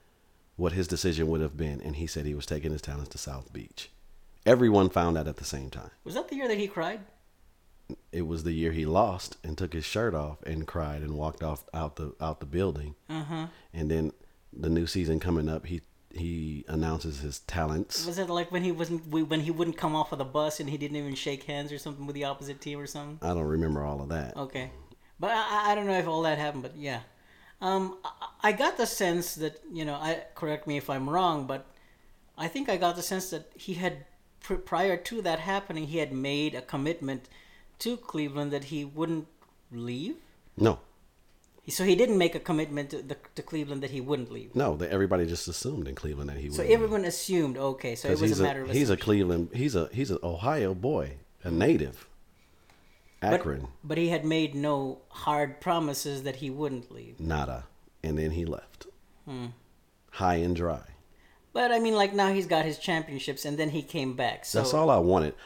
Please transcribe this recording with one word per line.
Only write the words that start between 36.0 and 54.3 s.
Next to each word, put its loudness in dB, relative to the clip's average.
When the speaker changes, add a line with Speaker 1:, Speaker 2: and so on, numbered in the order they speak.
Speaker 2:
made 0
a -8
commitment -4
to -2
Cleveland -4
that -2
he -4
wouldn't -2
leave? -4
Speaker 1:
No. 6
Speaker 2:
So -2
he 8
didn't 6
make 4
a -4
commitment -2
to -6
the, -8
to -8
Cleveland -6
that -6
he -6
wouldn't -2
leave? -8
Speaker 1:
No, 2
that -2
everybody 4
just -2
assumed -4
in -8
Cleveland -6
that -6
he -6
Speaker 2:
So -8
Speaker 1:
wouldn't 2
leave. 10
Speaker 2:
everyone 2
assumed, 0
okay, -2
so -6
it 4
Speaker 1:
'Cause 4
Speaker 2:
was 6
a 4
Speaker 1:
he's 2
a, 6
Speaker 2:
matter 2
of -4
Speaker 1:
he's 4
a 6
Speaker 2:
assumption. 0
Speaker 1:
Cleveland, 4
he's 2
a, 2
he's -2
an 0
Ohio 0
boy, 0
a -2
native. 4
Speaker 2:
But, 4
Speaker 1:
Akron. 0
Speaker 2:
but -2
he 4
had 0
made 2